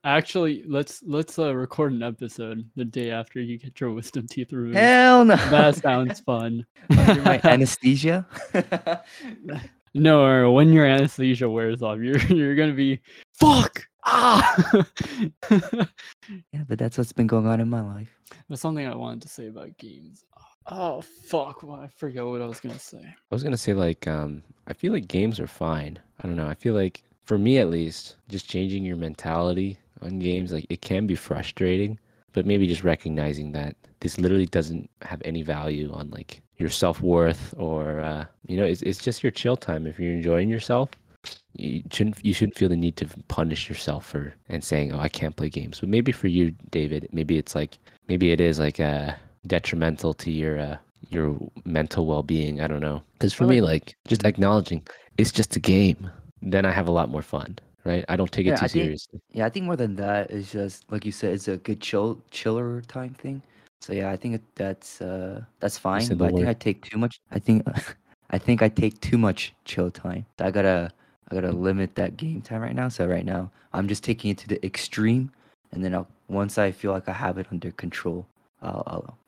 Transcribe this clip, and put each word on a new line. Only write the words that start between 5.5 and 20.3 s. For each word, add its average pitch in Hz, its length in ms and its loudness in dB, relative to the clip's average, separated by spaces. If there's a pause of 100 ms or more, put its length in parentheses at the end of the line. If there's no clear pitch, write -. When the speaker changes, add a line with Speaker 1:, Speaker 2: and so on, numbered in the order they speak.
Speaker 1:
sounds 127 440 0
fun. 117 440 -4 (140)
Speaker 2:
<laughs> - 180 -2
Under 185 260 8
my 185 180 4
Speaker 1:
<laughs> - 40 0
Speaker 2:
anesthesia? 135 840 4 (280)
<laughs> 170 500 -2 (880)
Speaker 1:
No, 151 320 8
or 127 260 8
when 156 220 10
your 156 100 10
anesthesia 131 640 4
wears 113 340 -2
off, 110 180 -4
you're, 131 180 2
<laughs> - 100 0
you're 147 260 4
gonna 151 200 2
be, 135 260 0 (320)
"Fuck! 277 560 4 (160)
Ah!" 208 800 4 (640)
<laughs> 214 380 2 (640)
Speaker 2:
Yeah, 147 140 -8
but 117 120 -4
that's 120 200 -4
what's 120 140 -2
been 117 140 0
going 110 200 2
on 113 140 2
in 113 80 -2
my 117 120 -2
life. 101 280 -10 (400)
Speaker 1:
There's 139 120 -10
something 151 260 -4
I 120 80 -8
wanted 120 280 -10
to - 60 -20
say - 180 -16
about - 320 -18
games. 80 460 -20 (420)